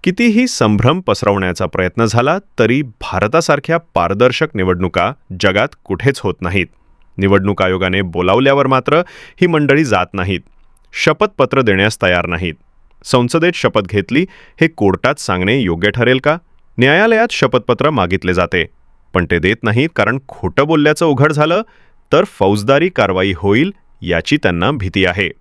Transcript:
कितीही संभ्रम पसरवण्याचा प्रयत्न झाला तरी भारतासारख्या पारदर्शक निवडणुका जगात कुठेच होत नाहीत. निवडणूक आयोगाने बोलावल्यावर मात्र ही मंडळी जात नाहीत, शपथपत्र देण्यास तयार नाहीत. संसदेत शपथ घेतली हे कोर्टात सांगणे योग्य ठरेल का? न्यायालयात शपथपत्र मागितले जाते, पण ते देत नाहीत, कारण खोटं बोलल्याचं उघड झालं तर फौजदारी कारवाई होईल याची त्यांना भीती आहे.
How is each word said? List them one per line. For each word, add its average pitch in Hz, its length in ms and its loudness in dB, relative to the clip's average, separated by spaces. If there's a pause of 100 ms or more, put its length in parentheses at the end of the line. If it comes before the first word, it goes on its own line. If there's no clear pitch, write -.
कितीही 240 440 2
संभ्रम 113 520 0
पसरवण्याचा 98 680 -2
प्रयत्न 92 380 -2
झाला 123 340 0 (200)
तरी 123 240 2
भारतासारख्या 143 960 -2 (160)
पारदर्शक 101 600 0
निवडणुका 92 580 -2 (280)
जगात 101 280 2 (160)
कुठेच 107 360 -2
होत 95 200 -4
नाहीत. 90 260 -2 (520)
निवडणूक 98 440 2
आयोगाने 92 400 0
बोलावल्यावर 113 640 2
मात्र 131 280 0 (460)
ही 180 60 4
मंडळी 151 380 2
जात 98 300 0
नाहीत, 92 260 -4 (640)
शपथपत्र 151 560 0
देण्यास 104 420 2
तयार 87 240 2
नाहीत. 85 280 -4 (500)
संसदेत 160 500 0
शपथ - 260 0
घेतली 107 460 -2 (340)
हे 165 80 4
कोर्टात 165 520 0
सांगणे 101 400 0
योग्य 90 300 0
ठरेल 123 340 0
का? 156 140 0 (400)
न्यायालयात 220 520 2
शपथपत्र 127 600 0
मागितले 92 440 -2
जाते, 87 320 0 (480)
पण 90 160 0
ते 85 80 2
देत 95 240 0
नाहीत, 117 340 0
कारण 113 220 0 (100)
खोटं - 380 -2
बोलल्याचं 151 400 2
उघड 147 260 2
झालं 160 300 0 (500)
तर 170 120 4
फौजदारी 107 640 0
कारवाई 98 480 0
होईल 110 360 0 (300)
याची 85 340 -2
त्यांना 90 340 0
भीती 95 360 -2
आहे. 90 220 -2 (120)